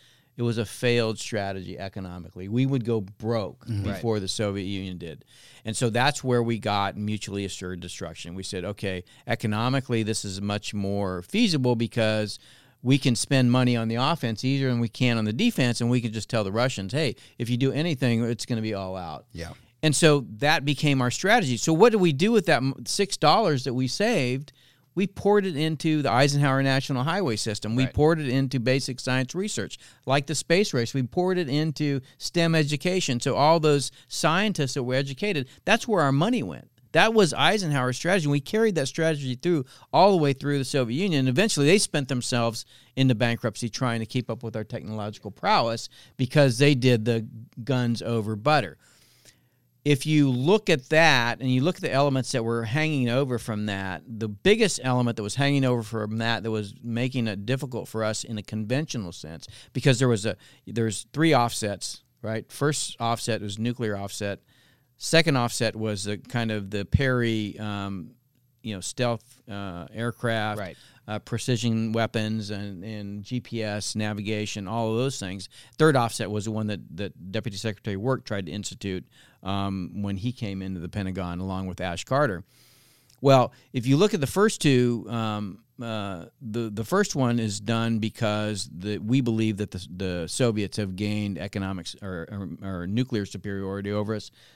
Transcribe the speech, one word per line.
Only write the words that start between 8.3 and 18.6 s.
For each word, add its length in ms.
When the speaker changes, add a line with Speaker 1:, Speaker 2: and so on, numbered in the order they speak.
Speaker 1:
We 80
said, 200
"Okay, 380
economically, 800
this 200
is 160
much 320
more 500
feasible 520
because 640
we 180
can 180
spend 340
money 260
on 120
the 80
offense 480
easier 260
than 80
we 100
can 300
on 60
the 80
defense, 480
and 100
we 100
can 120
just 180
tell 140
the 80
Russians, 400
'Hey, 240
if 140
you 60
do 160
anything, 500
it's 240
gonna 160